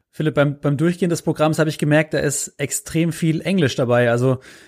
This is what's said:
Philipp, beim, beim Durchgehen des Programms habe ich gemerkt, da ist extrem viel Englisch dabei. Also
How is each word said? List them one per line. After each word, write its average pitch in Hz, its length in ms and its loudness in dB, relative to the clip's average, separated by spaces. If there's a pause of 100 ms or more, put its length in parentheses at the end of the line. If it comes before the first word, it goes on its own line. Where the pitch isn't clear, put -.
(120)
Philipp, 156 240 -4
beim, 143 260 2
beim 147 160 0
Durchgehen 175 320 0
des 165 140 -4
Programms 156 340 0
habe 160 120 2
ich 156 100 -6
gemerkt, 151 340 2
da 143 60 0
ist 143 400 -4
extrem 160 520 -4
viel 160 300 -2
Englisch 180 340 0
dabei. 120 360 2
Also 123 260 2 (300)